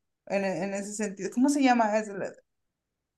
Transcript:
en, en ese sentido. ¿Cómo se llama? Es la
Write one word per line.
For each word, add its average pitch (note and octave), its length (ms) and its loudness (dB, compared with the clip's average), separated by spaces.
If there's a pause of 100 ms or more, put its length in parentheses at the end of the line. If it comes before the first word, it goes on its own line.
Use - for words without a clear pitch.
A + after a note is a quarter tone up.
(280)
en, G3 180 -2
en F#3+ 300 -4
ese G3+ 180 -8
sentido. G3 400 -4
¿Cómo C4 160 4
se C#4+ 140 2
llama? A#3 360 4
Es G#3+ 100 -4
la F#3 240 -8 (840)